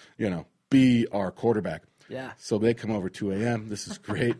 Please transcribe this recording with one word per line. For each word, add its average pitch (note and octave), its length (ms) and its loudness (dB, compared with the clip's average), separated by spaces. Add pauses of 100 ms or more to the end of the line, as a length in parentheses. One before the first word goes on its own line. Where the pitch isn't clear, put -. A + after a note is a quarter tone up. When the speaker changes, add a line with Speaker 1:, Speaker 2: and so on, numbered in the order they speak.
(180)
Speaker 1:
you A2 100 0
know, F2 160 -4 (240)
be B2+ 440 6
our G2 180 -2
quarterback. F2+ 540 -2 (260)
Speaker 2:
Yeah. B2+ 260 -12
Speaker 1:
So - 220 -2
they A2+ 160 2
come A2 160 -6
over G2 180 -2
two G2 240 -6
A F#2+ 40 -2
M. A2+ 340 -2
This G#2 180 -10
is A2+ 80 -12
great, A#2 440 -2